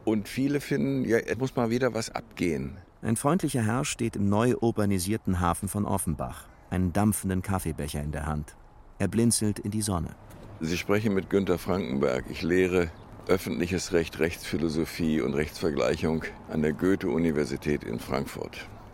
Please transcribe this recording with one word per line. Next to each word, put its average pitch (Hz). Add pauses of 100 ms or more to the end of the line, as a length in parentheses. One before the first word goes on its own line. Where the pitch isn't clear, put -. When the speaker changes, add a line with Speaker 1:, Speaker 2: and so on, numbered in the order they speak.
Speaker 1:
Und 107
viele 139
finden, 139
ja, 113
es -
muss 131
mal 117
wieder 123
was 113
abgehen. 71 (240)
Speaker 2:
Ein 113
freundlicher 143
Herr 117
steht -
im 101
neu 113
urbanisierten 101
Hafen 87
von 101
Offenbach, - (220)
einen 92
dampfenden 101
Kaffeebecher 76
in 76
der 76
Hand. 76 (420)
Er 98
blinzelt 110
in 104
die 107
Sonne. 90 (460)
Speaker 1:
Sie 82
sprechen 104
mit 90
Günther 90
Frankenberg. 67
Ich -
lehre 90 (380)
öffentliches 90
Recht, 82
Rechtsphilosophie 80
und 67
Rechtsvergleichung 78 (260)
an 78
der 76
Goethe-Universität 76
in 58
Frankfurt. - (260)